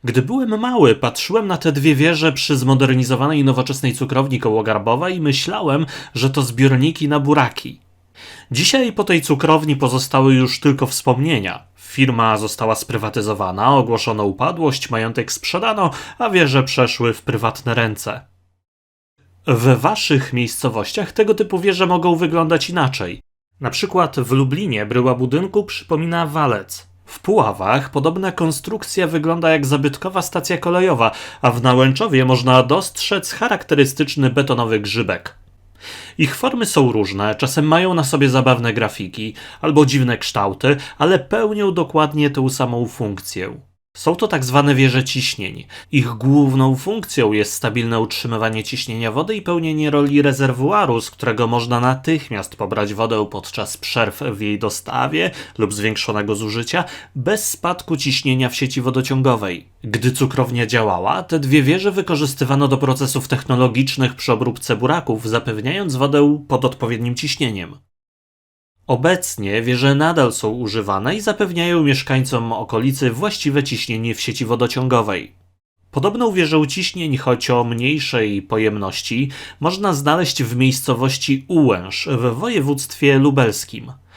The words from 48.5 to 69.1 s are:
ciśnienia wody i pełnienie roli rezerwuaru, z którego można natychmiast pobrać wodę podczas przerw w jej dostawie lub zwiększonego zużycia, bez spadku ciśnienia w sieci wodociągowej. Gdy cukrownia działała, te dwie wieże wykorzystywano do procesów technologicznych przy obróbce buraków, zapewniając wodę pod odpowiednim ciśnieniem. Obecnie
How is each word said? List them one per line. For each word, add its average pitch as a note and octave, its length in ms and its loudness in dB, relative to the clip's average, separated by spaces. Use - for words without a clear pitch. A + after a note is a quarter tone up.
ciśnienia A2+ 480 -6
wody F3 240 -4
i G3+ 60 -8
pełnienie D#3+ 480 -2
roli C#3+ 320 2
rezerwuaru, C3+ 800 2
z - 100 -12
którego A#2 360 -2
można A#2+ 340 0
natychmiast C3 760 -2
pobrać G#2 380 -4
wodę A2 360 0
podczas - 460 -10
przerw - 460 -4
w G2 80 -10
jej G#2 180 -2
dostawie C#3 720 -4
lub G#2 160 0
zwiększonego G#2 600 -4
zużycia, A2+ 500 -4
bez G3 360 -2
spadku F3 460 -6
ciśnienia C3 520 0
w - 80 -6
sieci C3 240 -2
wodociągowej. B2+ 880 0
Gdy A2+ 280 0
cukrownia B2 540 0
działała, A2 560 0
te E3 160 -2
dwie C#3 240 4
wieże F#3 300 2
wykorzystywano C#3+ 760 0
do C3+ 100 2
procesów C3+ 500 -2
technologicznych B2+ 840 0
przy - 180 -2
obróbce A#2 440 -2
buraków, A2+ 520 -2
zapewniając B2 680 -4
wodę C#3+ 520 4
pod B2+ 160 0
odpowiednim A#2+ 500 -2
ciśnieniem. A2 640 -6
Obecnie A#2+ 760 0